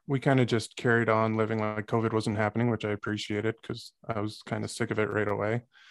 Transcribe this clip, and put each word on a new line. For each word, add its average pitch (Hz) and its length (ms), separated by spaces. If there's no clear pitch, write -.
we 139 120
kinda 131 260
just 110 300
carried 117 320
on 110 300
living 110 220
like 107 280
covid 113 240
wasn't 110 260
happening, 110 320
which 110 140
I 107 80
appreciated 104 720
'cause - 320
I 113 120
was 104 260
kinda 107 220
sick - 240
of 107 80
it 104 100
right 107 200
away. 107 320